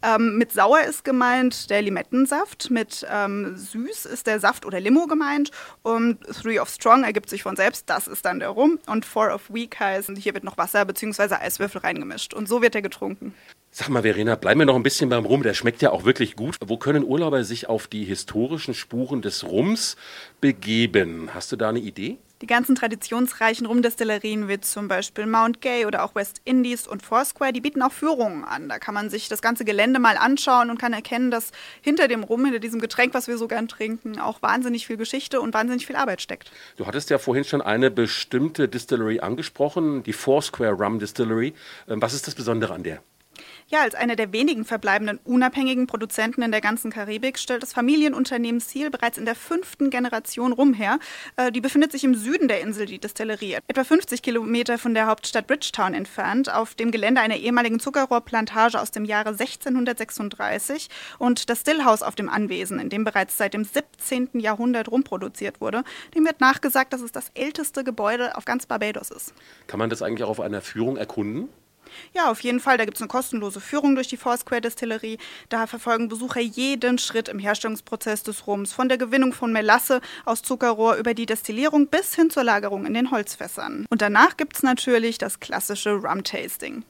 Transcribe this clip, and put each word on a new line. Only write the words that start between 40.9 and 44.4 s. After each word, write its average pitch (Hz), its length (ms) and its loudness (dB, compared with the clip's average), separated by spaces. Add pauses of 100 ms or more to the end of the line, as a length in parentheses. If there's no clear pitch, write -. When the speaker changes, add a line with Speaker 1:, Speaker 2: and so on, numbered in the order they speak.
Speaker 2:
Distillery. 113 560 0 (340)
Ähm, 113 140 0
was 117 100 0
ist 139 140 -6
das 160 80 -10
Besondere 110 400 -2
an 85 80 -10
der? 80 180 -8 (680)
Speaker 1:
Ja, 302 120 4
als 240 140 2
einer 240 200 0
der 214 180 -2
wenigen 226 340 2